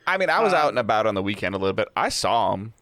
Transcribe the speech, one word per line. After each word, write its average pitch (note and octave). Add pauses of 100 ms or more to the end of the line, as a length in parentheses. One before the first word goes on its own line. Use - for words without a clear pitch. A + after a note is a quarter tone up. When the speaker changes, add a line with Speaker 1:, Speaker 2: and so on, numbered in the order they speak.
Speaker 1:
I F#3
mean, F#3+
I F3
was G#3+
Speaker 2:
Uh, F3+
Speaker 1:
out D3+
and A2
about A2
on G#2+
the F#2+
weekend G2
a G2
little F#2+
bit. G#2
I E3
saw G2+
'em. G2+